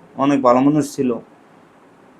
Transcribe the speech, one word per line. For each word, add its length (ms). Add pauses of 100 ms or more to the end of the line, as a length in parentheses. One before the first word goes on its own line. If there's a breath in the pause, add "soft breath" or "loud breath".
(180)
অনেক 240
ভালো 180
মানুষ 360
ছিল", 200 (1040)